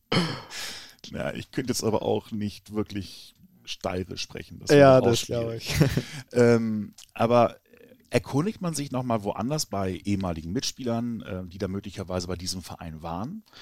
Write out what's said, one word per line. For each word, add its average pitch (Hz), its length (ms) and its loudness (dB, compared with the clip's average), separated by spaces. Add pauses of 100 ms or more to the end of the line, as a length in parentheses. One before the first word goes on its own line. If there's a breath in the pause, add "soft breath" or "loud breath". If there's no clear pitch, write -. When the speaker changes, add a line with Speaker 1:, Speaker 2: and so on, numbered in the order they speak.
(1120 loud breath)
Speaker 1:
Ja, - 240 -4
ich - 160 -12
könnte 127 200 -2
jetzt - 140 -2
aber 107 180 2
auch 107 280 -2
nicht 104 440 -8
wirklich 101 600 -6 (300)
steirisch - 580 -6
sprechen. - 360 -12
Das - 120 -4
Speaker 2:
Ja, 147 60 8
Speaker 1:
wäre 131 260 10
auch - 80 0
Speaker 2:
das - 160 0
glaub 117 180 -4
Speaker 1:
schwierig. 113 360 -6
Speaker 2:
ich. 139 80 6 (440 loud breath)
<laughs> - 0 -
Speaker 1:
Ähm, 117 600 4 (200)
aber 117 420 4 (540)
erkundigt 143 500 -2
man 170 140 -4
sich 143 160 -6
nochmal 123 340 -2
woanders 131 420 -2
bei 95 380 -4
ehemaligen 90 480 -2
Mitspielern, 117 720 -4
äh, 92 240 -8
die 90 120 -14
da 98 100 -4
möglicherweise 92 580 -6
bei 90 100 -4
diesem 87 260 -8
Verein 80 400 -12
waren? 101 420 -8 (180 loud breath)